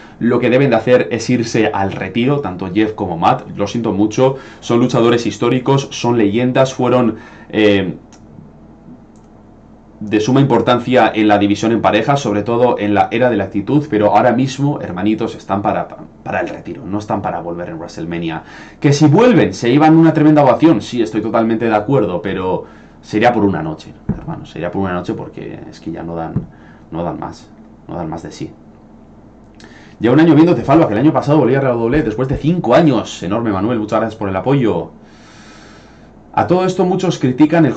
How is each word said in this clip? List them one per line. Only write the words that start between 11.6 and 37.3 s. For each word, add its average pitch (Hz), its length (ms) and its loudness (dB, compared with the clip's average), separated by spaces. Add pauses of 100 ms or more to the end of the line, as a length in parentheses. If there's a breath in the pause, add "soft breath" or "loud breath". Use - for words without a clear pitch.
en 104 100 0
parejas, 110 380 2
sobre 104 240 -2
todo 120 340 0
en 104 160 -2
la 95 180 2
era 123 200 2
de 107 60 -2
la 98 80 -2
actitud, 135 440 -2
pero 104 260 2
ahora 117 180 4
mismo, 139 460 -2
hermanitos, 101 560 -4
están 98 280 -4
para, 90 240 -2 (360)
para - 180 -4
el - 60 -6
retiro, - 380 -14
no 101 140 -6
están 101 240 -6
para 87 180 -6
volver 85 280 -10
en 80 100 -12
WrestleMania. 82 640 -8 (360 loud breath)
Que 143 140 4
si 151 140 4
vuelven, 170 480 4
se 120 160 0
llevan 156 260 6
una 160 160 6
tremenda 151 300 4
ovación, 127 380 4
sí, 120 200 -6
estoy 107 200 -2
totalmente 113 440 0
de 113 80 0
acuerdo, 107 480 0
pero 92 440 -4 (360 loud breath)
sería 113 320 0
por 104 100 0
una 87 200 0
noche, 78 300 -10 (220)
hermano, - 300 -12
sería 87 240 -8
por 98 140 -4
una 90 100 -2
noche 90 220 -4
porque - 440 -14 (100)
es - 100 -20
que - 120 -10
ya 82 120 -10
no 85 120 -10
dan, 80 180 -8 (580 loud breath)
no 120 120 -8
dan 110 160 -8
más, - 300 -16 (380)
no 80 80 -12
dan 85 120 -8
más 82 140 -10
de - 100 -14
sí. - 220 -14 (1500 loud breath)
Ya 120 120 2
un 147 80 4
año 165 160 6
viéndote, 160 260 4
Falva, 156 260 4
que 104 60 -4
el 104 60 0
año 151 140 4
pasado 147 260 2
volví 123 160 2
a 135 80 0
la 131 60 0
W 117 160 -2
W 139 140 2
E 147 40 0
después 120 240 -2
de 135 100 -2
cinco 151 380 0
años. 139 480 2
Enorme, 110 280 -2
Manuel, 107 280 -2
muchas 107 220 -2
gracias 107 180 -6
por 101 100 -4
el 95 60 -4
apoyo. 104 560 0 (1500 loud breath)
A - 100 0
todo 185 180 2
esto, 190 180 0
muchos 185 340 0
critican 151 480 4